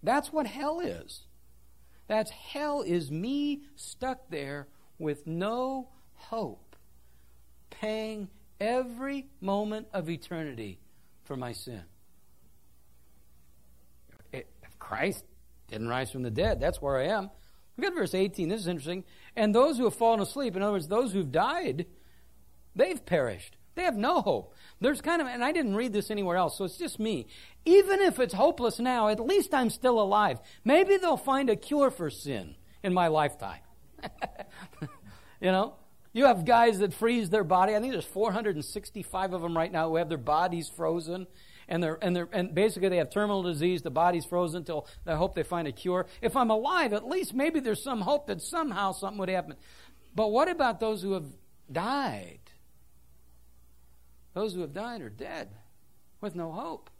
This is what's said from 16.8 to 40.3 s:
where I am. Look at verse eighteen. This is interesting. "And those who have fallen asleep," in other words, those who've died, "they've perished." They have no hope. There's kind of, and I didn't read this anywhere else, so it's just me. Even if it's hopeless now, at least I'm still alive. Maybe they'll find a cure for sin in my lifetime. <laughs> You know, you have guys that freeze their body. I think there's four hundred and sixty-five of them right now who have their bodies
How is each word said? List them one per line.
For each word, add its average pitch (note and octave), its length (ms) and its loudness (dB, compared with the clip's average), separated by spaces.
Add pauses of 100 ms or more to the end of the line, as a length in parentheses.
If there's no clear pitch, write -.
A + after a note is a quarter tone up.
where C#3 180 0
I C3 80 0
am. G3 240 -2 (460)
Look E4 120 -2
at F4+ 60 -4
verse A3+ 200 -2
eighteen. F#3+ 340 0
This G3 120 -2
is E3+ 80 -4
interesting. F3 360 -6 (300)
"And G#3+ 180 4
those C4 240 6
who B3 80 2
have G#3 100 4
fallen A3+ 260 4
asleep," A#3 340 -2
in F#3+ 80 0
other G#3 100 2
words, F3+ 140 -2
those G#3+ 260 0
who've F3 200 0
died, F3+ 540 0 (880)
"they've D#4 280 2
perished." B2 520 -2 (180)
They F4 100 -2
have D4+ 120 2
no C#4 260 2
hope. B2 320 0 (260)
There's C4+ 200 2
kind E4 220 2
of, C4 60 -2
and A#3+ 160 -2
I C#4+ 80 2
didn't C4 240 0
read A#3+ 160 -2
this G3+ 180 -2
anywhere F#3+ 260 0
else, F3+ 220 2
so G3 60 -4
it's F3+ 140 -8
just E4+ 200 -6
me. G#3+ 300 -2 (360)
Even G4 360 8
if F#4 180 4
it's A#3 160 0
hopeless A#3+ 460 2
now, A#3+ 260 2
at G#3+ 140 2
least D#4+ 340 2
I'm B3+ 160 2
still A#3+ 300 4
alive. G3 400 4 (240)
Maybe F#4+ 320 6
they'll F4 200 2
find C4+ 320 2
a G#3+ 60 4
cure C#4 380 2
for D#3+ 180 -4
sin G2+ 460 -8 (260)
in F#3 100 0
my F3+ 140 4
lifetime. D3 540 0 (420)
<laughs> - 840 -12 (520)
You F#3 120 4
know, G3 240 2 (360)
you A#3 120 2
have G#3 200 6
guys A#3 360 6
that G3 120 2
freeze A3+ 380 0
their G#3 140 2
body. F#3 320 4
I G#3+ 40 4
think B3+ 120 -4
there's F#3 120 -4
four G3+ 280 0
hundred G#3 240 -2
and D3 80 -6
sixty-five F#3+ 680 -6
of F3+ 100 -4
them E3+ 140 -2
right E3 140 2
now E3 180 0
who D#3+ 60 0
have E3 140 2
their D#3+ 100 -4
bodies D#3+ 500 0